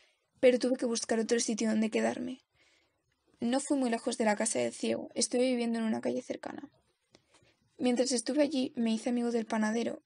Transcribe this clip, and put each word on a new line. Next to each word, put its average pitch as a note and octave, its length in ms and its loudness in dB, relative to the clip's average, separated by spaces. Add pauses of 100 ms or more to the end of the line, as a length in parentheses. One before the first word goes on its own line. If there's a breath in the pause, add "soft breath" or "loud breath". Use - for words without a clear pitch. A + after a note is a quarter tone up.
(400 loud breath)
Pero B3+ 180 6
tuve B3+ 180 0
que B3+ 100 -2
buscar A3+ 320 -2
otro A#3 220 0
sitio A3+ 280 -2
donde A3 220 0
quedarme. A#3+ 500 -2 (1000 soft breath)
No A#3+ 200 0
fui D4 160 0
muy B3+ 140 0
lejos A#3 280 -2
de A#3 60 2
la G#3 120 4
casa A3+ 220 0
del A#3+ 140 0
ciego, A#3 420 -4
estuve B3 280 0
viviendo A#3 360 0
en A3+ 60 -2
una A3+ 160 0
calle B3+ 220 -2
cercana. - 480 -10 (1080 soft breath)
Mientras B3 340 2
estuve B3+ 300 2
allí, C4 340 0
me A3+ 160 2
hice A3 180 -2
amigo A#3+ 220 0
del A3+ 140 -2
panadero A3 600 -2